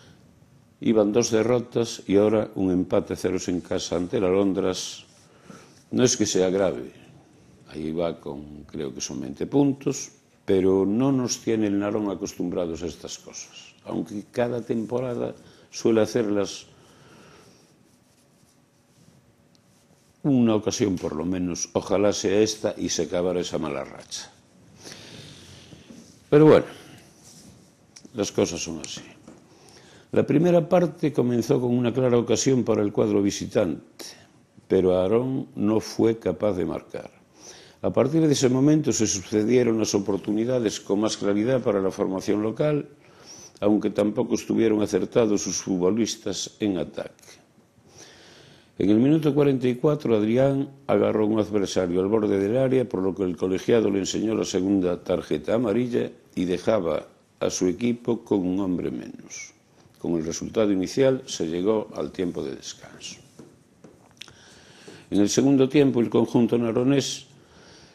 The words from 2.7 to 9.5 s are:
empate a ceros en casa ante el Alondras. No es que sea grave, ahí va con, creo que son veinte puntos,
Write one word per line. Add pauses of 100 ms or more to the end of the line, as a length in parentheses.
empate
a
ceros
en
casa
ante
el
Alondras. (880)
No
es
que
sea
grave, (800)
ahí
va
con,
creo
que
son
veinte
puntos, (360)